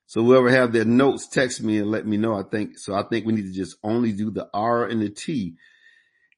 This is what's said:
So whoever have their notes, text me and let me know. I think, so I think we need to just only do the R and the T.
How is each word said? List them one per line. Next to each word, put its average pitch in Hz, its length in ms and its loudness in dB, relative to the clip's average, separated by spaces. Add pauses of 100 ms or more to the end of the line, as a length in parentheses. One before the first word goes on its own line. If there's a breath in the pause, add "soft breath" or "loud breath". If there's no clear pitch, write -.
So 113 160 -2
whoever 123 260 6
have 127 240 4
their 113 120 2
notes, 120 420 2
text 127 340 -2
me 110 180 0
and 104 120 -2
let 107 160 -2
me 104 120 0
know. 107 200 0
I 98 60 -6
think, 107 340 -6
so 101 160 -8
I 101 80 -2
think 107 240 -4
we 113 60 0
need 101 200 -4
to - 0 -
just 92 300 -8
only 113 300 -2
do 107 180 -4
the 95 240 -8
R 117 320 0
and 110 160 -4
the 101 80 -4
T. 104 460 -8 (800 soft breath)